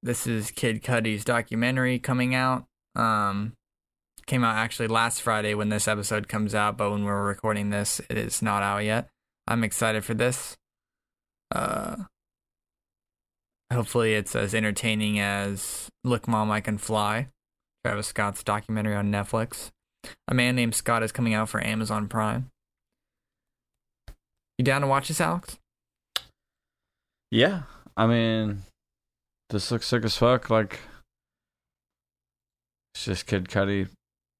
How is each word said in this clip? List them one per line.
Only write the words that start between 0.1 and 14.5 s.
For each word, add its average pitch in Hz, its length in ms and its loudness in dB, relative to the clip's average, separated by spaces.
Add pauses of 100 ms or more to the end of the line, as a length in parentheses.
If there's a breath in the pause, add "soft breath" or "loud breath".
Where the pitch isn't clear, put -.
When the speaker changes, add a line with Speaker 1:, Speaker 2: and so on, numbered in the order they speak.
Speaker 1:
is 110 240 -2
Kid 113 320 -2
Cudi's 113 420 0
documentary 123 720 0
coming 123 380 0
out. 127 300 0 (300)
Um, 107 580 0 (760)
came 127 160 2
out 113 120 4
actually 113 320 -2
last 113 340 2
Friday 107 340 0
when 104 140 0
this 104 180 0
episode 107 400 -2
comes 107 260 -2
out, 107 240 0
but 104 140 0
when 104 140 -2
we're 101 200 0
recording 104 460 0
this, 101 280 -2 (100)
it 120 80 -2
is 113 240 -2
not 101 200 0
out 101 220 0
yet. 110 240 0 (400)
I'm 117 160 0
excited 107 420 0
for 113 80 -4
this. 123 420 -2 (920)
Uh, - 460 -4 (1800)
hopefully 113 400 2
it's 104 220 -2
as 104 180 -2